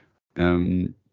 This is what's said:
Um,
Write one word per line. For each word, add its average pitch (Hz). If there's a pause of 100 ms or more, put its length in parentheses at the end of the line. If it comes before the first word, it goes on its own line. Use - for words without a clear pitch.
(380)
Um, 90 (180)